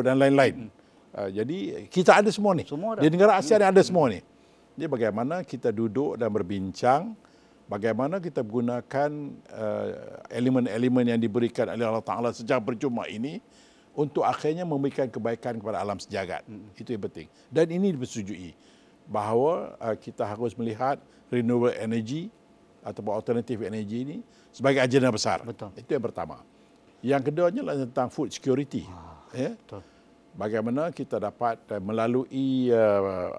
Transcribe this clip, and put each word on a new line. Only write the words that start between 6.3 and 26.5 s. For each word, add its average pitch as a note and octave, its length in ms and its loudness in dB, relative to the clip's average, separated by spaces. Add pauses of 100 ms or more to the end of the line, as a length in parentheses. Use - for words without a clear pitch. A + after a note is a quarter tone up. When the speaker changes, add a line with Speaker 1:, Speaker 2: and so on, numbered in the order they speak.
Speaker 1:
bagaimana A2+ 560 -2
kita D3+ 240 -4
gunakan, A#2+ 680 -2 (380)
eh, G#2+ 880 -8
elemen-elemen B2 800 2
yang A#2 60 2
diberikan A2+ 500 0
oleh A2+ 160 -2
Allah A2 160 -2
Taala A2+ 260 -2
secara A#2 300 0
percuma A2+ 480 -4
ini A#2 320 -8 (560)
untuk - 240 -2
akhirnya D3+ 480 0
memberikan C#3 400 0
kebaikan A#2 480 -6
kepada G#2 240 -4
alam G2+ 160 -2
sejagat. F2+ 480 -8
Speaker 2:
Mm-mm. G#2 320 -18
Speaker 1:
Itu A#2 160 -10
yang G#2+ 80 -4
penting. F2 260 -10 (220)
Dan D#3+ 240 0
ini F#3 240 0
dipersetujui G2 560 -8 (560)
bahawa, A#2+ 720 0
eh, A2 160 -4
kita - 320 -6
harus G#2+ 240 -4
melihat A#2+ 480 -4 (320)
renewable A#2+ 400 2
energy A#2 560 -4 (580)
ataupun G#2 320 -6
alternative A#2 480 -2
energy A2 400 -6
ini D#3+ 100 -10 (380)
sebagai C3+ 240 2
agenda B2+ 320 4
besar. G#2+ 320 0
Speaker 2:
Betul. G#2+ 320 -12
Speaker 1:
Itu - 160 -10
yang B2+ 160 0
pertama. D#2+ 380 -10 (580)